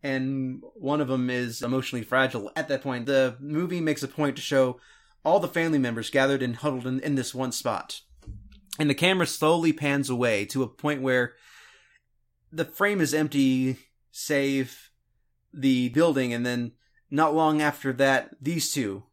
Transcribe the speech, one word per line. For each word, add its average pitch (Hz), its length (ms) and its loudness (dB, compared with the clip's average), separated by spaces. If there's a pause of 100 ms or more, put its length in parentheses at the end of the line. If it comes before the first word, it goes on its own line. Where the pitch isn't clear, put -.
and 131 600 -4 (100)
one 147 280 -2
of 135 60 0
them 127 220 0
is 123 320 -4
emotionally 127 420 -2
fragile. 123 520 0
At 160 140 -4
that 135 120 -2
point, 123 240 -6
the 131 340 2
movie 165 420 -4
makes 156 200 0
a 139 60 -6
point 143 300 -2
to - 40 -12
show 131 380 2 (440)
all 170 160 4
the 170 80 -2
family 165 300 0
members 117 320 -2
gathered 135 320 2
and 120 140 -2
huddled 127 320 -4
in, 127 140 -2
in 147 120 -2
this 131 220 -2
one 127 160 -2
spot. - 500 -6 (760)
And 151 100 2
the 139 60 2
camera 180 320 2
slowly 160 440 2
pans 139 380 0
away 117 360 2
to 131 180 -2
a 117 40 -2
point 147 360 -4
where 127 300 0 (1200)
the 156 140 -4
frame 202 360 0
is 135 120 0
empty, 135 640 2 (340)
save 139 760 -2 (640)
the 131 360 2
building, 131 440 2
and 120 120 -2
then 120 260 -4 (400)
not 151 240 2
long 156 260 2
after 143 320 -2
that, 131 380 2 (100)
these 156 320 -2
two 107 400 -4